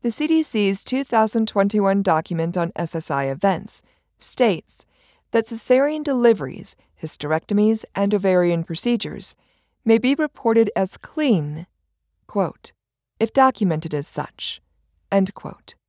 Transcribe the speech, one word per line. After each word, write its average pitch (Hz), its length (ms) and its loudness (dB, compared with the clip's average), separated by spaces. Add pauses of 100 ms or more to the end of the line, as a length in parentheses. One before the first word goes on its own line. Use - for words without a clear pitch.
the 240 80 -2
C 302 160 -4
D 320 160 4
C's 208 420 0
two 262 200 -2
thousand 220 440 0
twenty-one 202 540 2
document 170 560 0
on 170 180 -2
S 170 200 -4
S 160 160 -4
I 139 140 0
events 151 580 -2 (340)
states - 680 -2 (460)
that 226 140 0
cesarean 269 560 0
deliveries, 240 760 0 (260)
hysterectomies, 202 800 0 (100)
and 202 200 0
ovarian 180 500 2
procedures 170 720 -4 (480)
may 226 140 4
be 254 180 2
reported 226 580 0
as 190 220 -2
clean, 165 720 -2 (580)
quote, - 460 -6 (480)
"if 220 140 -2
documented 190 600 2
as 143 140 -4
such," - 540 -8 (500)
end 190 240 2
quote. - 400 -18 (140)